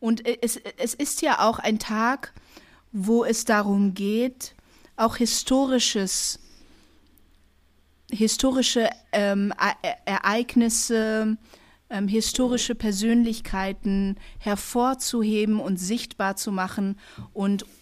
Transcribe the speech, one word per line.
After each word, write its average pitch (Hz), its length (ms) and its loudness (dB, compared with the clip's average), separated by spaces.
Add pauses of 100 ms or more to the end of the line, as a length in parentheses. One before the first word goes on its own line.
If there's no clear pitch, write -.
und 226 280 -2
e-, 233 140 0
es, 233 140 -2
es - 380 -6
ist - 280 -4
ja 294 260 2
auch 226 100 0
ein 214 200 0
Tag, 226 560 -2 (580)
wo 220 320 2
es 220 200 0
darum 202 500 2
geht, 214 600 -2 (440)
auch 226 180 2
historisches, 240 1200 0 (1700)
historische, 240 800 2 (220)
ähm, 202 460 2
E-, 190 300 -2
E-, - 60 -2 (100)
Ereignisse, 220 1300 0 (500)
ähm, 202 200 -2
historische 233 640 0
Persönlichkeiten 196 1400 0 (220)
hervorzuheben 214 1200 0
und 180 180 -2
sichtbar 196 580 -4
zu - 160 -6
machen 196 460 -4 (340)
und 196 320 -2 (180)